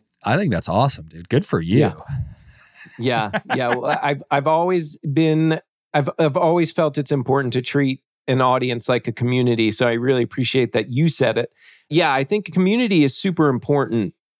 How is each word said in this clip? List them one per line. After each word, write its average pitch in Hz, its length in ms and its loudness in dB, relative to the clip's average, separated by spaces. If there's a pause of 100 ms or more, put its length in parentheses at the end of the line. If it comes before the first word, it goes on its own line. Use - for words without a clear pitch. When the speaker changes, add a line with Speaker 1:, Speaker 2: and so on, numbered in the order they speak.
(280)
Speaker 1:
I 123 100 2
think 190 140 0
that's 80 160 -2
awesome, 104 400 0
dude. 82 220 -18
Good 147 160 0
for - 160 -2
you. 87 160 0
Speaker 2:
Yeah. 104 160 2 (1040)
Yeah. 117 320 -2 (260)
Yeah. 123 200 0
Well, 135 260 -2
I've, 143 300 -2
I've 143 160 0
always 165 500 0
been, 160 640 0 (320)
I've, 147 240 0
I've 151 180 2
always 170 360 2
felt 156 260 0
it's 147 140 -4
important 135 420 0
to 123 80 0
treat 135 400 -2 (260)
an 131 140 2
audience 127 480 0
like 123 180 0
a 117 40 -2
community. 120 580 2
So 120 180 0
I 117 60 2
really 123 300 0
appreciate 120 480 -2
that 110 180 -2
you 143 200 2
said 113 280 0
it. - 160 -4 (360)
Yeah, 156 220 2
I 135 120 0
think 202 280 -4
community 190 520 2
is 135 120 2
super 165 340 0
important 117 680 0 (240)